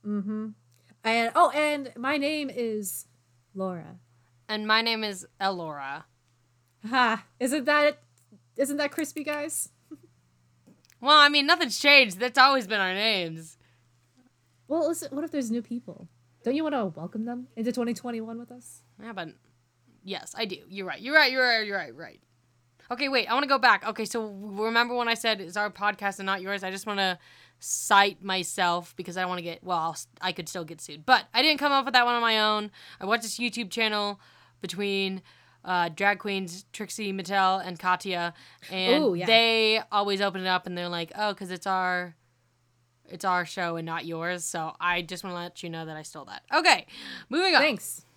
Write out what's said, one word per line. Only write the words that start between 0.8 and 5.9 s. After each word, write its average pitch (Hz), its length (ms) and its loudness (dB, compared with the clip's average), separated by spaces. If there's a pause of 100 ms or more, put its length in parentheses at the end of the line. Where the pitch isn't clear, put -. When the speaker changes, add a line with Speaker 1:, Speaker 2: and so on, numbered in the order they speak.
Speaker 1:
And, 233 320 0
oh, 330 160 6
and 294 460 -2
my 269 220 -2
name 285 360 -2
is 214 520 -6 (460)
Laura. 180 440 -8 (520)
Speaker 2:
And 214 180 -6
my 220 140 6
name 226 240 0
is 196 220 -6 (140)
Elora. 160 640 -4 (840)